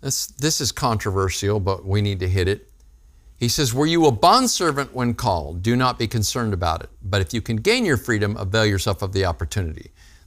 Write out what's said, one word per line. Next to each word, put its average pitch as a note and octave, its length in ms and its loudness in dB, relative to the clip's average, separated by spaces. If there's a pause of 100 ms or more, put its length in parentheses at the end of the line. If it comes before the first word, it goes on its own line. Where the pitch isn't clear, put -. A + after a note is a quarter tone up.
This, - 260 -4
this D3+ 320 -2
is B2+ 120 -4
controversial, G2+ 880 0
but F#2+ 260 -4
we G2 160 0
need G2+ 200 -2
to F#2 60 -2
hit F2+ 200 2
it. G#2 220 -4 (680)
He A#2+ 120 0
says, C3 240 0
"Were C#3 120 2
you E3 200 4
a C#3+ 60 8
bondservant E3 840 2
when A#2+ 180 0
called? F2 480 -2
Do A2+ 140 2
not B2+ 240 0
be A#2 80 -2
concerned A2 460 -2
about F2 280 -2
it. - 80 -18 (140)
But G2 180 0
if F#2 120 -4
you A2+ 80 -2
can A2+ 160 -2
gain A3 280 2
your D3 120 2
freedom, G#2 400 0
avail G#2+ 280 0
yourself G2 360 0
of F#2+ 100 -6
the G2 140 0
opportunity." F2 680 -4 (360)